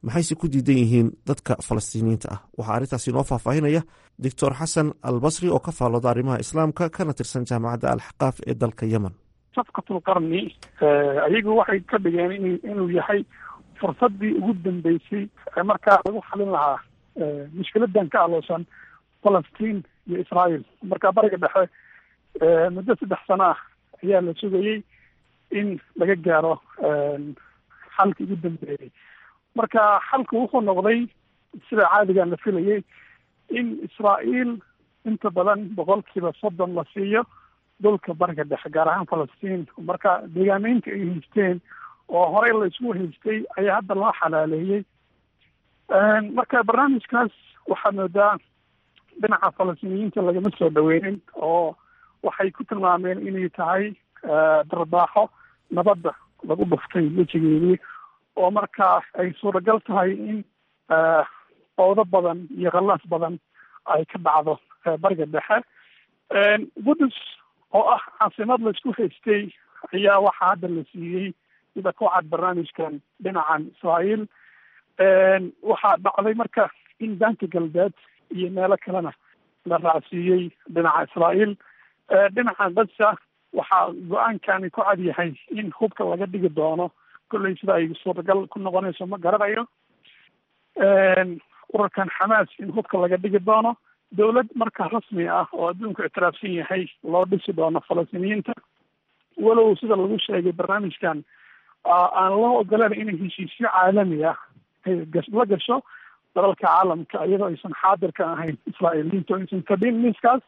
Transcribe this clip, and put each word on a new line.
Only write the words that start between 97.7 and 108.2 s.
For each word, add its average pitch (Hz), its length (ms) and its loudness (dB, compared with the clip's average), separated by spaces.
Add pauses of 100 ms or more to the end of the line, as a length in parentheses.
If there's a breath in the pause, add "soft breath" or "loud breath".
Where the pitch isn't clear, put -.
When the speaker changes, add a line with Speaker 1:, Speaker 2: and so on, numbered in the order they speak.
Speaker 2:
Falastiiniyiinta. 185 720 -4 (840)
Walow 226 380 6
sida 220 200 0
lagu 196 240 0
sheegay 185 320 -2
barnaamijkan, 180 720 -4 (640 soft breath)
aa, 175 280 6
aan 190 220 2
loo 233 240 4
ogolaan 214 340 2
inay 208 240 -6
heshiisyo 190 540 -6
caalami 185 540 4
ah 160 100 0 (500)
ay 175 200 -2
gas-, 160 260 -4
la 226 140 2
gasho 202 320 -2 (580 loud breath)
dalalka 185 320 2
caalamka 170 580 2
iyadoo 196 220 0
aysan 170 260 -8
xaadir 185 380 2
ka 175 220 -4